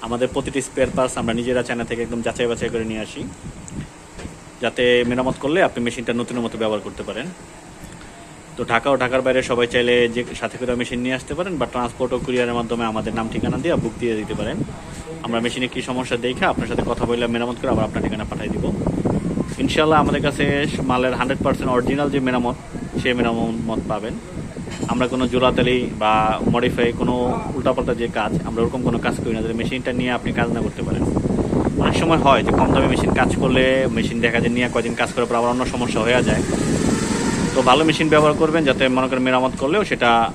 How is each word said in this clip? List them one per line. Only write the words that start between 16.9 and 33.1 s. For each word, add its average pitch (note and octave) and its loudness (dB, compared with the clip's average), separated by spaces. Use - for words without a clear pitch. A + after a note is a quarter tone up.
বলে A#2+ 0
মেরামত A#2+ -2
করে C3+ 0
আবার A2 2
আপনার G#2+ -2
ঠিকানা G#2 -2
পাঠিয়ে G#2 -4
দিব। - -2
ইনশাআল্লাহ D#3 4
আমাদের C#3+ 2
কাছে C#3+ 0
মালের B2+ 2
হান্ড্রেড B2+ 0
পার্সেন্ট C3+ 0
অরিজিনাল C3+ 2
যে C#3 2
মেরামত, B2 0
সেই B2+ 2
মেরামত A2+ 0
পাবেন। G#2+ -4
আমরা B2 2
কোনো B2+ 2
জোড়াতালি B2 4
বা G#2+ 4
মডিফাই, A#2+ 2
কোনো B2 2
উল্টাপাল্টা B2+ 0
যে A#2 -2
কাজ, G#2+ 0
আমরা A2+ -4
ওরকম B2 0
কোনো A#2 0
কাজ A#2+ 0
করি A#2 -2
না, A2 -2
যাতে A2+ -2
মেশিনটা B2+ -2
নিয়ে B2 0
আপনি - -4
কাজ A#2 2
না A#2 0
করতে - -4
পারেন। - 0
অনেক - 2
সময় E3 4
হয় C3 6
যে - 2
কম D#3+ 4
দামে C3+ 4
মেশিন B2 2